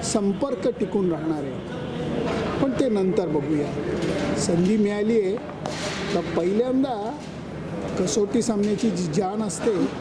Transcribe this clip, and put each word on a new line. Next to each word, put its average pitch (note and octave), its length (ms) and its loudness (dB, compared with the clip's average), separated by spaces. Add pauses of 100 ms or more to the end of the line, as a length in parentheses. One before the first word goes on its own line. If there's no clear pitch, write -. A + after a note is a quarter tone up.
संपर्क G3+ 640 0 (120)
टिकून F#3+ 320 0
राहणार D#3 300 -2
आहे. - 1200 -4
पण C4+ 80 2 (100)
ते C4+ 80 4
नंतर F#3 400 2
बघूया. D3 440 0 (640)
संधी F#3 380 2
मिळाली G#3 440 2
आहे G3 160 0 (800)
तर E3 220 -2
पहिल्यांदा A#3+ 600 2 (1000)
कसोटी G3+ 440 2
सामन्याची G#3 480 2
जी F3 220 0
जान G3 300 0
असते G#3+ 340 0 (240)